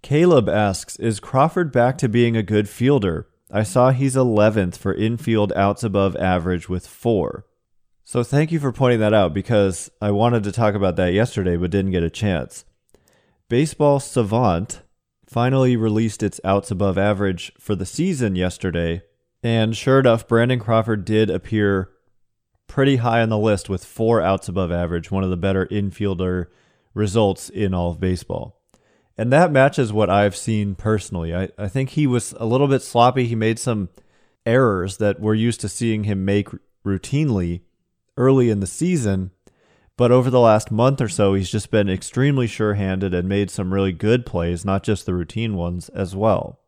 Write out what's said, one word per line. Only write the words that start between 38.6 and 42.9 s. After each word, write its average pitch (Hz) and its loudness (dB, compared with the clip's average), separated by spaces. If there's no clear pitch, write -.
the 95 -4
season, 107 -2
but 120 4
over 127 4
the 127 4
last 110 4
month 131 2
or 110 -2
so, 98 2
he's 98 -2
just 104 -4
been 101 2
extremely 123 0
sure-handed 98 -2